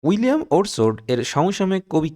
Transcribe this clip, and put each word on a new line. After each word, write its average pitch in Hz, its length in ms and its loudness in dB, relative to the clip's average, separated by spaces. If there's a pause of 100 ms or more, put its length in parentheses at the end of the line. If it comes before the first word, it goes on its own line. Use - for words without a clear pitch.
উইলিয়াম 247 340 2 (140)
ওর্ডসওয়ার্থ 113 420 0 (140)
এর 123 80 0 (140)
সমসাময়িক 190 600 0
কবি 156 220 0